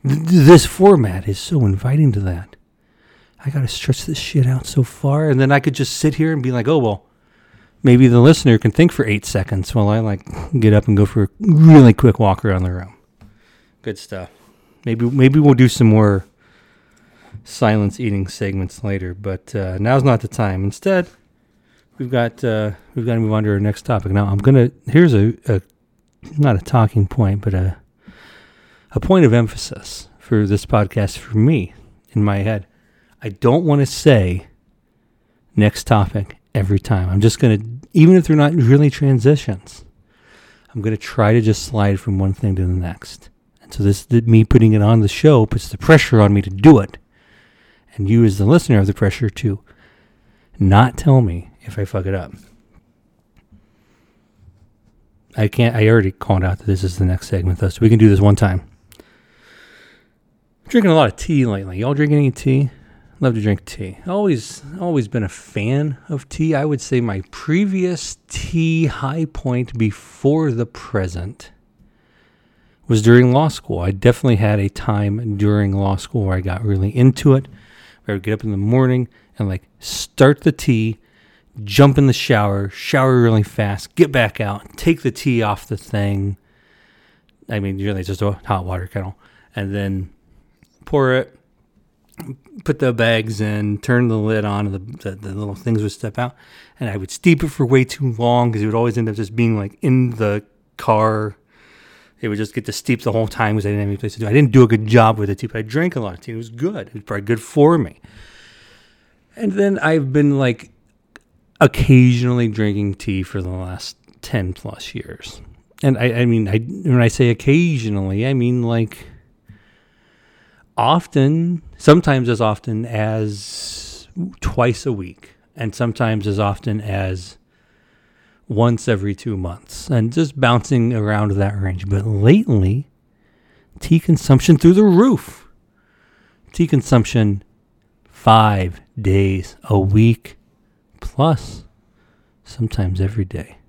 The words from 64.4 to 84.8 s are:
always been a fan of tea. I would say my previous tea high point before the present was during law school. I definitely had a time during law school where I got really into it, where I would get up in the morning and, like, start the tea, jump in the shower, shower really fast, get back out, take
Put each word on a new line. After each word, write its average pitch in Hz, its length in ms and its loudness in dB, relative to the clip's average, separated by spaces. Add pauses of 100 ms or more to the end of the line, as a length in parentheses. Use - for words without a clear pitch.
always 156 260 -2
been 113 160 -6
a 95 60 -6
fan 135 680 -6 (120)
of 143 200 -10
tea. 160 260 -4
I 139 100 -2
would 147 160 -4
say 127 200 -2
my 98 300 -6
previous 180 960 -4
tea 165 600 -4
high 147 400 -6
point 123 520 -6
before 135 720 -2
the 117 160 -4
present 90 840 -10 (1400)
was 110 140 2
during 123 300 6
law 151 160 0
school. - 300 -8
I 90 140 -4
definitely 117 440 0
had 104 220 0
a 98 100 -4
time 104 680 -6
during 104 360 0
law 98 220 -2
school 104 300 -6
where 92 120 -2
I 92 40 -2
got 92 240 -8
really 101 300 -2
into 131 400 2
it, 135 140 -4 (560)
where 104 100 -6
I - 20 -6
would 92 60 -10
get 107 120 -4
up 104 100 -10
in 107 60 -6
the 98 60 -4
morning 127 520 0 (300)
and, 101 100 -4
like, 92 140 -8 (160)
start - 640 -2
the 160 100 2
tea, 110 460 -2 (640)
jump 127 340 4
in 139 120 4
the 123 40 2
shower, 101 560 -2
shower 131 540 0
really 110 220 2
fast, - 500 -6
get 147 180 2
back 117 280 -2
out, 101 360 -8
take 160 260 -2